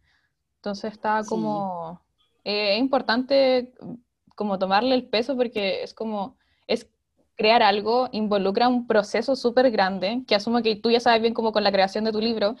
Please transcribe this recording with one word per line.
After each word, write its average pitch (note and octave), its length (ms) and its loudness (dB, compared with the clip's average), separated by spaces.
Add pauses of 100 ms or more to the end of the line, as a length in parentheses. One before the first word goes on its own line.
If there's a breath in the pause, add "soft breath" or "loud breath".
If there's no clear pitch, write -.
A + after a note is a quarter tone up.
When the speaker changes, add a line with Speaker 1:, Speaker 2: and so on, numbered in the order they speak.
(560)
Speaker 1:
Entonces G#3 360 -10
está G#3+ 300 -2
Speaker 2:
Sí. G#3+ 60 -10
Speaker 1:
como, G3 720 -6 (420)
eh, G#3 300 -2
es A3 60 0
importante B3+ 920 0 (600)
como G#3 240 -4
tomarle G3+ 380 2
el B3+ 120 -4
peso B3 280 -2
porque A3+ 480 -2
es G3 100 -14
como... G#3+ 420 -8 (300)
Es A3+ 220 -4 (500)
crear A3+ 240 4
algo, G#3+ 500 2
involucra G#3 540 0
un B3 200 0
proceso A3 500 0
súper B3+ 340 2
grande, G3 560 -2
que - 80 0
asumo A3+ 280 0
que A3 140 0
tú A#3 140 -2
ya A#3 100 4
sabes A#3 200 2
bien A3+ 140 0
como A3 180 -2
con G#3+ 120 2
la G3+ 60 4
creación G3 340 2
de A3 80 -2
tu G#3+ 80 -2
libro, A3 400 -2